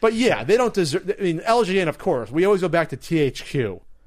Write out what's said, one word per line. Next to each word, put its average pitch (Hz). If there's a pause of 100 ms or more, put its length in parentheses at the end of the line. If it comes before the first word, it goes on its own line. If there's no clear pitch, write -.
But 226
yeah, 196
they 185
don't 247
deserve, 175
I 190
mean, 170
L 233
G 190
N, 175
of 143
course. 123
We 160
always 196
go 180
back 160
to 135
T -
H 139
Q 107 (260)